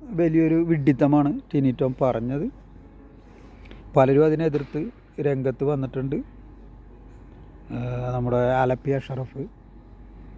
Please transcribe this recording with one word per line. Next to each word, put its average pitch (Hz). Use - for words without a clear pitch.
വലിയൊരു 165
വിഡ്ഢിത്തമാണ് 147
ടിനി 135
ടോം 131
പറഞ്ഞത്. 127
പലരും 139
അതിനെ 156
എതിർത്ത് 147
രംഗത്ത് 135
വന്നിട്ടുണ്ട്. 135
ഏഹ്, 123
നമ്മുടെ 123
ആലപ്പി 127
അഷറഫ് 131